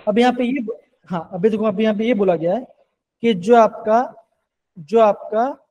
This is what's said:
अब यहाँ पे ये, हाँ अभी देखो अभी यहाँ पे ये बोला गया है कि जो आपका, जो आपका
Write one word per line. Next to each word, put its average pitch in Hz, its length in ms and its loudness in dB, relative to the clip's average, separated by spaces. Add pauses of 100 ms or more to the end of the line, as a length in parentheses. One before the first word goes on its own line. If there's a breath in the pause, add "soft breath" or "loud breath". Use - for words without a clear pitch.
अब 208 120 0
यहाँ 247 140 4
पे 247 100 -4
ये, 247 220 -4 (440)
हाँ 170 240 -8
अभी 185 160 0
देखो 214 160 -4
अभी 214 180 -2
यहाँ 220 140 0
पे 220 80 -4
ये 240 80 0
बोला 190 220 0
गया 165 200 -2
है 247 100 -8 (580)
कि 233 120 2
जो 185 200 2
आपका, 220 460 2 (760)
जो 185 220 -2
आपका 214 480 2 (240)